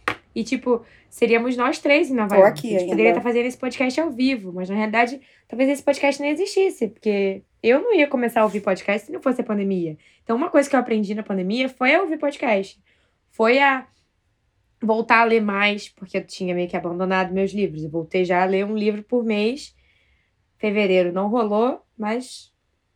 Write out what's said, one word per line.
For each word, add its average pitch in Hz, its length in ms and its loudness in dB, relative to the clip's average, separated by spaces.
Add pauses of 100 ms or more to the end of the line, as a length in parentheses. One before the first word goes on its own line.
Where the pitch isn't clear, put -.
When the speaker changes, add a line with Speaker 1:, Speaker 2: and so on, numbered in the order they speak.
(340)
Speaker 1:
E, 226 100 -4
tipo, 247 400 -2 (240)
seríamos 233 480 0
nós 254 220 0
três 294 320 2
em 269 40 -2
Nova 208 200 0
Speaker 2:
Tô 202 60 8
Speaker 1:
York. 208 180 6
Speaker 2:
aqui 240 100 -8
Speaker 1:
A - 40 -2
gente 190 100 2
Speaker 2:
ainda. - 80 -4
Speaker 1:
poderia 220 240 4
tá 233 60 -2
fazendo 240 260 0
esse 247 100 -6
podcast 262 440 -4
ao 330 100 -2
vivo, 240 420 -2
mas, 185 160 -8
na 196 80 -4
realidade, 233 440 0 (280)
talvez 262 220 0
esse 285 120 -2
podcast 277 380 0
nem 285 100 -2
existisse, 359 580 0
porque 196 540 -2 (200)
eu 247 180 4
não 453 140 2
ia 294 140 4
começar 233 320 0
a 214 40 6
ouvir 202 160 0
podcast 202 460 -2
se - 60 -14
não 370 100 -10
fosse 247 180 0
a - 40 -2
pandemia. 190 520 -2 (280)
Então, 226 120 -2
uma 302 140 -2
coisa 277 180 4
que - 60 -4
eu 254 60 4
aprendi 214 340 -2
na 214 80 -6
pandemia 208 460 -2
foi 262 260 0
a 370 80 4
ouvir 311 160 -4
podcast. 262 640 -2 (480)
Foi 233 300 2
a 269 260 2 (960)
voltar 226 380 2
a 233 40 6
ler 226 160 4
mais, 208 480 -2
porque - 300 -8
eu 185 80 -8
tinha 180 280 -6
meio 175 140 -2
que 180 80 -6
abandonado 180 560 -2
meus 190 200 0
livros. 160 320 -4
Eu 156 60 -10
voltei 165 340 -2
já 180 180 2
a 190 40 2
ler 190 180 0
um 214 120 -4
livro 208 280 -2
por 247 200 -2
mês. 220 520 -4 (840)
Fevereiro 190 540 2
não 196 160 -2
rolou, 226 520 0 (160)
mas 226 560 -8 (440)